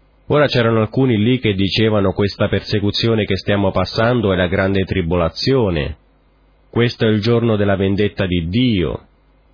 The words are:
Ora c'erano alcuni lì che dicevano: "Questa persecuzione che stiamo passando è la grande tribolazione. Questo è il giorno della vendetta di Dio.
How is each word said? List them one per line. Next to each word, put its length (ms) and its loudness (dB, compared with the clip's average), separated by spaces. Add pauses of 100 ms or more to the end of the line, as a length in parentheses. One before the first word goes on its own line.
(280)
Ora 200 2
c'erano 320 2
alcuni 380 0
lì 220 2
che 140 0
dicevano: 600 0
"Questa 340 -2
persecuzione 760 -2
che 100 -2
stiamo 360 0
passando 600 0
è 60 0
la 100 2
grande 360 0
tribolazione. 1120 -2 (720)
Questo 360 0
è 40 4
il 100 2
giorno 380 2
della 180 0
vendetta 500 0
di 220 -2
Dio. 540 0 (520)